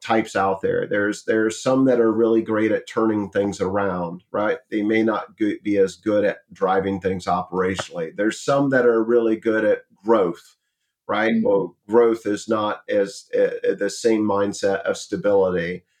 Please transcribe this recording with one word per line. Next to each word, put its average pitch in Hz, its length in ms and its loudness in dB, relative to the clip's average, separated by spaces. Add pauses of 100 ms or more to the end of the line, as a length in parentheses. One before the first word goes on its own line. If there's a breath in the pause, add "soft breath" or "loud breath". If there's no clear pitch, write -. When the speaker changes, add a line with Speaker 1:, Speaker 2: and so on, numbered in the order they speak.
Speaker 1:
types 110 360 0
out 95 240 0
there. 92 260 -2
There's, 104 380 -2
there's 110 360 0
some 131 240 2
that 123 140 4
are 113 140 4
really 113 280 2
great 110 300 0
at 101 160 -4
turning 107 420 0
things 101 300 -2
around, 92 720 -4
right? 104 280 -2 (120)
They 107 100 -2
may 110 220 2
not 110 340 -2
go-, 104 240 -2
be 104 160 -2
as 95 200 2
good 104 260 0
at 95 160 0 (140)
driving 95 480 0
things 92 240 -4
operationally. 90 920 -4
There's 104 240 -2
some 139 300 0
that 127 160 4
are 113 180 4
really 113 320 2
good 110 300 0
at 104 180 0 (180)
growth, 98 540 0 (520)
right? 110 260 0
Speaker 2:
Mm. 113 100 0
Speaker 1:
Well, 98 340 0 (100)
growth 113 380 4
is 104 220 -4
not 107 420 -2
as, 101 440 -4
uh, 98 440 0
the 101 120 -2
same 110 320 0
mindset 101 600 -2
of 98 160 -4
stability. 92 840 0 (180)